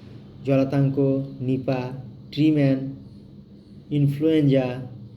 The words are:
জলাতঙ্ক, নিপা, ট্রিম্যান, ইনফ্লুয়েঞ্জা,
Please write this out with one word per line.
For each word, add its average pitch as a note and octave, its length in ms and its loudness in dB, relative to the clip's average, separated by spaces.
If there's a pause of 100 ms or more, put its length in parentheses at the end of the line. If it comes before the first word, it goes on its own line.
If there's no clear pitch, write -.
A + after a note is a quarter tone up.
(440)
জলাতঙ্ক, C3+ 520 2 (440)
নিপা, C3 420 -2 (480)
ট্রিম্যান, C#3+ 480 4 (1120)
ইনফ্লুয়েঞ্জা, C#3+ 760 2 (480)